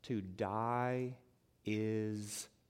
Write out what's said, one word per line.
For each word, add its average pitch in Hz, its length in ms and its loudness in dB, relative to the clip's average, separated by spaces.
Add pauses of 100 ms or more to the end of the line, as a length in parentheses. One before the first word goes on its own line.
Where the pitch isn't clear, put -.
To 113 180 -2
die 120 960 0 (480)
is 107 840 0 (220)